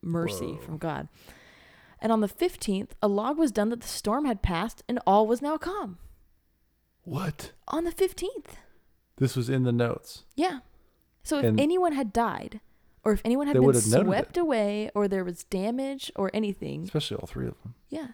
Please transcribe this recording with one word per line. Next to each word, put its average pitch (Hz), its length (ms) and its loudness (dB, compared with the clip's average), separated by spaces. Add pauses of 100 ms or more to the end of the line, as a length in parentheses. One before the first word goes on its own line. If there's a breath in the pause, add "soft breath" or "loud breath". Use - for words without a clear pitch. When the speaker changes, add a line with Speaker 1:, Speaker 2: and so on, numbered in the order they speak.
Speaker 1:
mercy 165 520 -4
Speaker 2:
Whoa. 156 80 -12
Speaker 1:
from 160 160 -10
God. 151 320 -6 (880 loud breath)
And 220 120 0
on 220 100 4
the 202 80 2
fifteenth, - 720 -2
a 214 80 4
log 220 280 0
was 311 140 4
done 208 180 2
that 240 120 -4
the - 60 -12
storm 240 380 -2
had 233 160 0
passed 185 460 -2
and 247 180 -2
all 208 220 6
was 226 140 2
now 302 160 -2
calm. 320 400 -6 (1040)
Speaker 2:
What? 151 480 -6 (160)
Speaker 1:
On 330 160 -2
the 339 80 -2
fifteenth. 381 680 -4 (600)
Speaker 2:
This 135 180 2
was 123 140 -2
in 131 140 0
the 123 80 2
notes. - 520 -2 (120)
Speaker 1:
Yeah. 311 240 0 (640)
So 247 160 -2
if - 60 2
Speaker 2:
And 110 140 4
Speaker 1:
anyone 339 340 2
had 262 200 -2
died, 220 460 -2 (440)
or 220 100 4
if 208 120 0
anyone 262 220 2
had 285 80 2
Speaker 2:
They 131 40 8
Speaker 1:
been 127 80 8
Speaker 2:
would 135 80 8
have 110 120 4
noted 123 160 6
it. - 40 4
Speaker 1:
swept - 300 0
away, 214 580 0
or 208 120 2
there 190 160 0
was 175 200 -8
damage 254 720 -4
or 196 180 -2
anything. 170 500 -4
Speaker 2:
Especially 151 340 -4
all - 100 -10
three 127 200 -6
of - 160 -10
them. 120 120 -14 (140)
Speaker 1:
Yeah. 302 240 -8